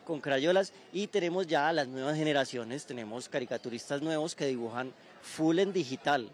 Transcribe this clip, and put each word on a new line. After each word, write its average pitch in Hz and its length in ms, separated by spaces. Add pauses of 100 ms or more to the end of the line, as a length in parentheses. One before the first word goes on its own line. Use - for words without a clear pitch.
con 156 160
crayolas 147 540 (180)
y 196 160
tenemos 180 400
ya 151 240
las 151 160
nuevas 131 300
generaciones, 135 680
tenemos 120 440
caricaturistas 127 720
nuevos 160 340
que 151 120
dibujan 123 460 (280)
full 160 380
en 196 120
digital 135 640